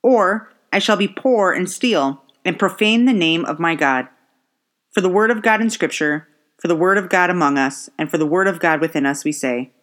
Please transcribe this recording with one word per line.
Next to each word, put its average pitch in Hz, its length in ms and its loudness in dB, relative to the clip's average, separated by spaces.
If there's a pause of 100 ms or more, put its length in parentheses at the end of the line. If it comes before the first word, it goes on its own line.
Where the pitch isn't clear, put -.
Or 220 480 2 (240)
I 202 40 0
shall 208 180 0
be 196 100 0
poor 208 460 0
and 180 160 -4
steal, 156 540 -2 (240)
and 175 120 -4
profane 214 460 2
the 262 80 4
name 165 320 0
of 156 160 -8
my 165 140 0
God. 135 340 0 (840)
For 202 80 0
the 185 80 0
word 214 200 2
of 220 120 -2
God 220 180 2
in 226 80 0
Scripture, 156 580 -4 (320)
for - 80 -10
the 170 80 2
word 185 220 2
of 185 140 -4
God 180 180 2
among 151 300 2
us, 135 400 -4
and 151 120 -4
for 170 60 -2
the 156 80 0
word 185 240 0
of 175 100 -4
God 160 220 0
within 156 240 -2
us, 143 180 -2
we 151 100 -2
say 127 500 -6